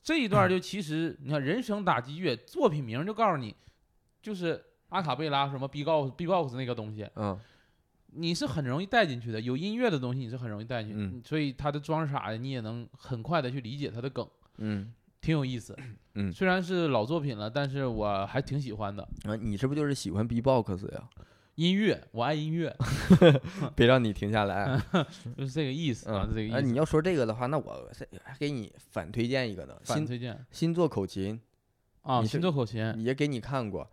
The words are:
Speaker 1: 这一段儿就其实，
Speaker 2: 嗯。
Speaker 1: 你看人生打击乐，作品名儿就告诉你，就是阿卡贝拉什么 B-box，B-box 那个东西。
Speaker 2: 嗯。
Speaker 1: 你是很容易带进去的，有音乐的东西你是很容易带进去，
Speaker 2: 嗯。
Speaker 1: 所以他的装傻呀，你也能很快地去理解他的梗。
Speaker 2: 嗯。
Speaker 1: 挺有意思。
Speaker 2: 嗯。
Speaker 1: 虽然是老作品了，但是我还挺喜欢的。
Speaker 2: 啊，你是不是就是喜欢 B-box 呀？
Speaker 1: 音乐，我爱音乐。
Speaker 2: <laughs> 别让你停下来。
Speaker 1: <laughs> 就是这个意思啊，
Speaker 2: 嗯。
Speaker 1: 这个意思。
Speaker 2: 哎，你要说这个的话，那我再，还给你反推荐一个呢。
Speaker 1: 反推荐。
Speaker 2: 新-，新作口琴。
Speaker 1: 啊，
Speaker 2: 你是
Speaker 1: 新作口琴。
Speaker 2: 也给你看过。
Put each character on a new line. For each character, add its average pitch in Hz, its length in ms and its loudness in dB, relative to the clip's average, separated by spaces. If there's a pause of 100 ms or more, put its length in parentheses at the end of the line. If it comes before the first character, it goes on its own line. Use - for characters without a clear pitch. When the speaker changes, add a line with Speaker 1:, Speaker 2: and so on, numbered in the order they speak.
Speaker 1:
这 320 180 0
一 240 100 0
段 202 140 6
儿 185 60 6
就 185 120 4
其 185 200 -6
实， 156 300 -2
Speaker 2:
嗯。 139 140 -12
Speaker 1:
你 131 80 -6
看 147 100 0
人 165 180 0
生 208 240 -4
打 147 160 4
击 139 180 -10
乐， 160 180 0
作 285 320 0
品 147 160 0
名 113 160 -4
儿 160 40 -2
就 208 80 -4
告 214 200 2
诉 160 40 0
你， 117 160 -6 (680)
就 214 120 -8
是 175 300 -2 (280)
阿 185 120 -2
卡 139 140 0
贝 156 120 -2
拉 139 220 2
什 139 80 -6
么 135 80 -4
B-box，B-box 147 880 0
那 131 100 -4
个 123 80 -4
东 107 220 -6
西。 107 220 -10
Speaker 2:
嗯。 101 200 -2 (800)
Speaker 1:
你 165 200 -2
是 220 120 -2
很 160 200 -2
容 135 160 -2
易 - 20 -4
带 214 220 4
进 127 120 -4
去 117 140 -6
的， 110 80 -2
有 123 160 0
音 196 180 -2
乐 240 160 2
的 156 80 2
东 123 140 -2
西 131 80 -2
你 123 80 -6
是 117 80 -8
很 123 140 -6
容 104 100 -6
易 113 60 -8
带 120 160 -4
进 107 100 -8
去， 104 60 -4
Speaker 2:
嗯。 104 260 -4
Speaker 1:
所 156 140 -2
以 147 120 0
他 143 220 -2
的 147 80 -4
装 156 260 -2
傻 139 240 -4
呀， 110 60 -4
你 127 140 -6
也 131 100 -4
能 113 260 -8 (120)
很 117 240 -6
快 156 180 0
地 127 100 -2
去 135 120 -4
理 113 120 -8
解 143 140 -4
他 117 140 -8
的 135 80 -4
梗。 117 180 -6 (300)
Speaker 2:
嗯。 107 340 -4 (300)
Speaker 1:
挺 160 120 2
有 147 80 2
意 127 160 -4
思。 104 160 -12 (400)
Speaker 2:
嗯。 101 160 -2
Speaker 1:
虽 185 160 0
然 185 160 4
是 170 260 0
老 117 180 2
作 165 140 0
品 139 180 -4
了， 104 100 -4
但 139 220 -2
是 135 160 -2
我 104 400 0
还 - 160 -2
挺 139 180 -2
喜 131 120 -6
欢 104 220 -4
的。 101 80 -8 (220)
Speaker 2:
啊， 107 120 -2
你 110 200 -2
是 107 100 0
不 135 60 2
是 147 80 0
就 147 60 2
是 143 80 2
喜 98 160 -4
欢 104 160 2
B-box 117 680 2
呀？ - 160 -12 (460)
Speaker 1:
音 170 200 4
乐， 196 280 2 (100)
我 113 100 -2
爱 143 120 2
音 156 160 -2
乐。 160 240 -2 (500)
Speaker 2:
<laughs> 151 500 6
别 117 120 8
让 123 160 8
你 110 100 2
停 101 180 -2
下 107 140 4
来。 101 340 0 (260)
Speaker 1:
<laughs> - 320 -12
就 135 100 -6
是 131 40 -6
这 151 140 -2
个 131 80 -2
意 151 200 0
思 - 180 -6
啊， 98 180 0
Speaker 2:
嗯。 110 60 0
Speaker 1:
这 - 0 -
个 110 80 -2
意 107 80 -2
思。 117 60 0
Speaker 2:
哎， 135 40 2
你 123 140 2
要 147 100 4
说 156 160 4
这 175 160 2
个 127 80 4
的 110 100 0
话， 123 120 -2
那 147 100 0
我 - 360 -6
再， - 140 -14 (180)
还 131 120 -16
给 147 140 -2
你 120 260 -6
反 82 340 -8
推 117 160 0
荐 127 240 0
一 98 40 -8
个 90 100 -10
呢。 67 100 -16 (100)
Speaker 1:
反 120 200 0
推 120 140 -6
荐。 120 160 -8 (160)
Speaker 2:
新-， - 180 0
新 170 60 2
作 170 120 4
口 101 200 0
琴。 101 340 -4 (600)
Speaker 1:
啊， 131 200 0
Speaker 2:
你 113 60 2
是 110 60 -2
Speaker 1:
新 151 80 0
作 180 100 2
口 135 160 0
琴。 110 300 -2
Speaker 2:
也 113 180 0
给 147 140 2
你 135 100 -2
看 120 320 -4
过。 90 220 -8